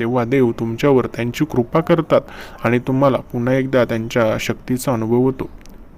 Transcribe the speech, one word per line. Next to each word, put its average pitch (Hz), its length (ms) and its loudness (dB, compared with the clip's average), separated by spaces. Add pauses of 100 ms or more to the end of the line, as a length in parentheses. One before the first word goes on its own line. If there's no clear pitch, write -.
तेव्हा 120 240 0
देव 123 260 2 (100)
तुमच्यावर 117 460 2
त्यांची 120 380 -4
कृपा 127 360 0
करतात 160 400 2 (440)
आणि 120 140 2
तुम्हाला 131 400 2
पुन्हा 127 360 -2
एकदा 131 300 2
त्यांच्या 113 560 0
शक्तीचा - 520 -4
अनुभव 113 240 0
होतो, 131 340 0 (480)